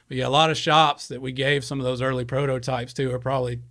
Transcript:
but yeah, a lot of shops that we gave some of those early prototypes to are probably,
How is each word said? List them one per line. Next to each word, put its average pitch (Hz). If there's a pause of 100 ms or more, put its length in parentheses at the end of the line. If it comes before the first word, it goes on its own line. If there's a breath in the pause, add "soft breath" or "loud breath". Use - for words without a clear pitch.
but 131
yeah, 127
a -
lot 156
of 151
shops 151
that 127
we 131
gave 135
some 135
of 127
those 127
early 131
prototypes 131
to 131
are 127
probably, 123